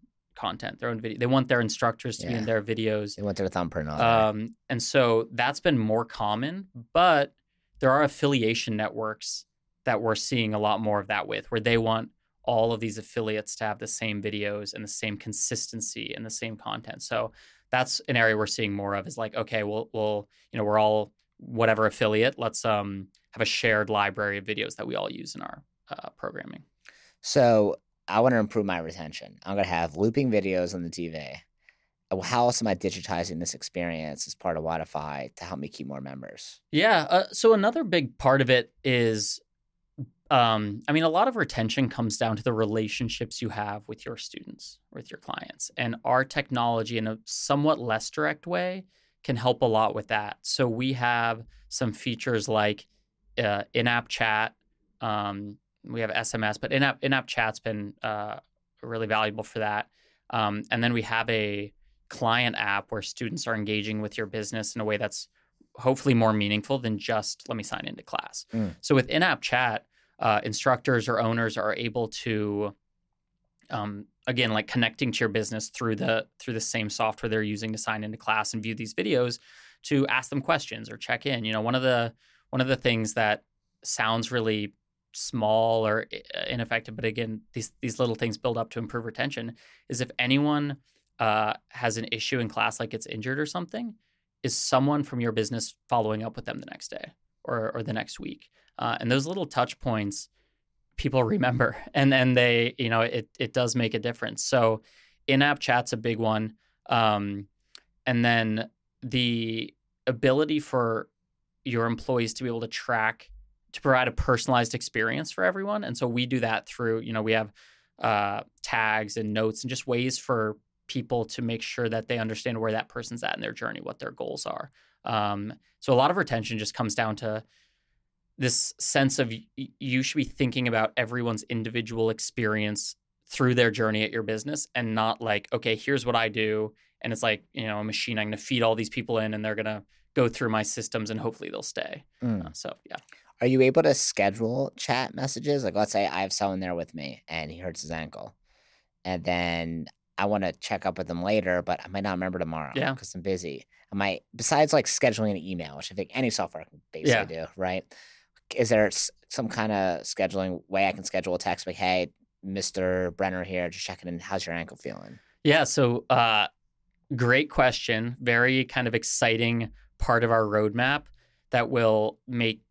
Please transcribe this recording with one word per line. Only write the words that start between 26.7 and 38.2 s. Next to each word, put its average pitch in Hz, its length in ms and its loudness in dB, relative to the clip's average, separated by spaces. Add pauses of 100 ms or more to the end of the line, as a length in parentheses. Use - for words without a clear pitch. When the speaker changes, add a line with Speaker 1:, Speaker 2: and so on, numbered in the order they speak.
Speaker 2:
So 110 560 6 (320)
I 98 100 2
wanna 120 220 6
improve 104 260 0
my 90 120 -2
retention. 80 640 -12
I'm 98 100 -4
gonna 98 140 2
have 85 280 0
looping 117 340 2
videos 95 440 0
on 90 80 -6
the 85 80 -6
T 85 180 -8
V. 80 100 -10 (920)
Uh, 95 100 -2
how 120 260 2
else 123 140 2
am 113 60 0
I 101 80 2
digitizing 90 640 -4
this 85 160 -4
experience 80 720 -8
as - 80 -10
part 85 220 -4
of 78 80 -4
Wodify 76 720 -6
to - 80 -12
help 85 160 -10
me 71 80 -8
keep - 180 -12
more 69 140 -10
members? 67 600 -16 (120)
Speaker 1:
Yeah. 170 360 4
Uh, 185 220 4
so 226 240 6
another 220 300 4
big 165 340 0
part 135 220 6